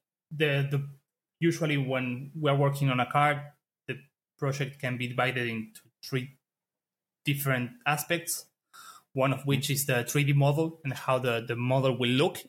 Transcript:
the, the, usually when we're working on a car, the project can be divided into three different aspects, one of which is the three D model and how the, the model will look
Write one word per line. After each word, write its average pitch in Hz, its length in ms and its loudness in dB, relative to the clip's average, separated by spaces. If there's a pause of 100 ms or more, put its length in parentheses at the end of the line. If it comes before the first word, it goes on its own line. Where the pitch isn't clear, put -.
(300)
the, 143 400 0
the, 139 180 -2 (520)
usually 160 360 2
when 127 580 -2
we're 147 220 2
working 139 340 2
on 127 100 2
a 120 100 0
car, 147 440 0 (340)
the 131 80 -6 (420)
project 139 400 -4
can 123 180 -4
be 120 120 -4
divided 123 400 0
into 110 320 -8 (220)
three 127 340 -6 (880)
different 135 480 0 (140)
aspects, 156 600 -2 (680)
one 135 200 2
of 131 140 -6
which 139 240 0
is - 160 0
the 120 180 2
three 143 200 0
D 143 80 2
model 147 520 2
and 131 80 -4
how 131 260 0
the, 120 280 0
the 120 100 -4
model 127 420 2
will 120 120 2
look 147 380 0